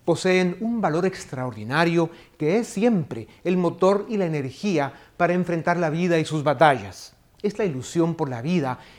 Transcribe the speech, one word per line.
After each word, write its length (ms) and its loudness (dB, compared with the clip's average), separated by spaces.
poseen 560 2
un 200 -2
valor 240 0
extraordinario 1040 0
que 200 2
es 100 -4
siempre 580 0
el 140 0
motor 520 2
y 80 -4
la 100 0
energía 680 -2
para 180 2
enfrentar 420 0
la 140 0
vida 300 2
y 40 0
sus 200 -4
batallas. 720 2
Es 160 -4
la 60 0
ilusión 500 0
por 160 -2
la 100 -6
vida 380 0